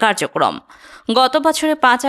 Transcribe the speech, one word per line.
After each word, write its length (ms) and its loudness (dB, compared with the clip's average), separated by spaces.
কার্যক্রম। 520 -2
গত 160 2
বছরের 380 0
পাঁচ 240 2